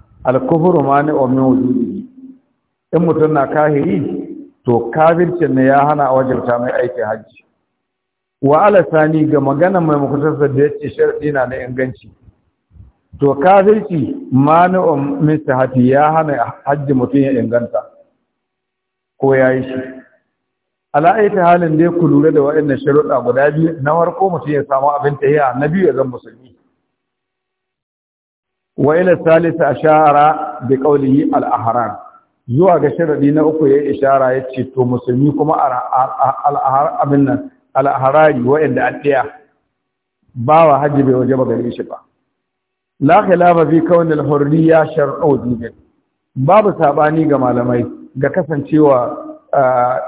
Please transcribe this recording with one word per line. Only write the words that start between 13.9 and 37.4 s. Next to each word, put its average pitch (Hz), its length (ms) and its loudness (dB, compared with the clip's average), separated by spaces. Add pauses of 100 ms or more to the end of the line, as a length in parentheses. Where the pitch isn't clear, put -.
mani'un 156 920 2
min 151 200 2
sihhati, 127 460 0
ya 147 220 2
hana 147 420 -2 (100)
hajji 143 280 -2
mutum 131 280 0
ya 135 120 0
inganta. 113 500 -2 (1400)
Ko 135 140 2
ya 131 180 4
yi 131 100 -2
shi. - 180 -10 (1160)
Ala 165 200 2
ayyati 208 220 0
halin 175 400 2
dai 170 140 2
ku 175 160 0
lura 143 260 4
da 151 80 2
waɗannan 143 380 0
sharuɗa 143 460 0
guda 135 260 0
biyu. 160 320 -2
Na 151 100 -2
farko 170 380 -2
mutum 151 220 -8
ya 143 160 -2
samu 135 220 0
abin 143 280 -4
tahiya, 139 400 0
na 147 100 -2
biyu 185 180 0
ya 139 60 2
zama 131 240 -4
musulmi. 113 380 -20 (2250)
Wa 143 240 2
ila 180 240 2
salisa 165 440 2
ashara 151 1000 2
bi 131 100 2
qawlihi 139 540 2
al-ahrar. 117 640 -2 (500)
Zuwa 156 320 2
ga 143 160 0
sharadi 147 360 0
na 151 140 2
uku 156 200 0
ya 135 160 4
yi 139 140 -4
ishara 135 380 2
ya 131 100 -4 (100)
ce 127 180 -6
to 127 120 -2
musulmi 123 520 -2
kuma 151 220 0
al-, 131 240 -2 (640)
al-, 143 180 -2
al-, 135 380 -2
abin 143 220 2
nan, 127 260 -4 (240)